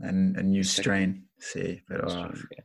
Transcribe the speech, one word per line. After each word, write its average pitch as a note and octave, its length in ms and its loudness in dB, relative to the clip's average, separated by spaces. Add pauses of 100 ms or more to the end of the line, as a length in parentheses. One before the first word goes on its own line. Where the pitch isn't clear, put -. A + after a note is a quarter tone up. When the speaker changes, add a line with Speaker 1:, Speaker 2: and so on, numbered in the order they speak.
Speaker 1:
En, F#2+ 380 2
en F#2+ 120 2
new G2 120 4
Speaker 2:
Exacto. F#2+ 260 0
Speaker 1:
strain. F#2+ 500 2
Sí, F#2 480 -6
pero, - 200 -4
Speaker 2:
New - 20 -2
strain, F2 420 -6
ya. - 140 -18